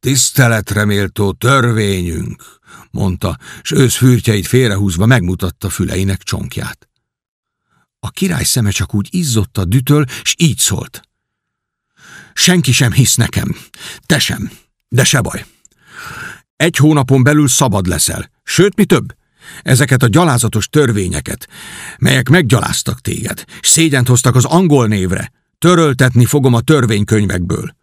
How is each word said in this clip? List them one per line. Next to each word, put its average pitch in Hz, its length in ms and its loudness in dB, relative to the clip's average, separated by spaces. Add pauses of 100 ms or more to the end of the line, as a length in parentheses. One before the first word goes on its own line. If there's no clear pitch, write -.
„Tiszteletre 117 840 0
méltó 101 480 -2
törvényünk“, 107 1300 -2 (300)
mondta, 92 480 -4 (240)
s - 80 -10
őszfürtjeit 120 760 2
félrehúzva 101 600 0
megmutatta 92 640 -2
füleinek 95 540 -4
csonkját. - 680 -10 (1080)
A - 120 -12
király 180 340 -4
szeme 110 260 0
csak - 240 -4
úgy 101 160 -2
izzott 123 480 -2
a 95 60 -2
dütől, 131 400 2 (180)
s - 160 -4
így 156 200 -4
szólt: - 440 -6 (1300)
„Senki 175 380 2
sem 120 200 2
hisz - 220 2
nekem, - 420 -4 (500)
te - 120 0
sem, - 320 -6 (380)
de 120 160 2
se 135 160 2
baj. - 260 -8 (1080)
Egy 165 200 0
hónapon 135 460 4
belül 147 260 4
szabad 98 380 0
leszel, - 440 -4 (140)
sőt, 190 320 0
mi 208 80 4
több, - 320 0 (460)
ezeket 127 400 2
a 120 60 4
gyalázatos 117 600 2
törvényeket, 104 800 -2 (500)
melyek 131 300 0
meggyaláztak - 720 0
téged, - 440 -8 (160)
s - 80 -2
szégyent 139 400 2
hoztak 123 260 4
az 127 100 4
angol 147 420 2
névre, 98 460 -2 (260)
töröltetni 131 680 4
fogom 131 300 2
a 117 60 2
törvénykönyvekből. 104 1200 0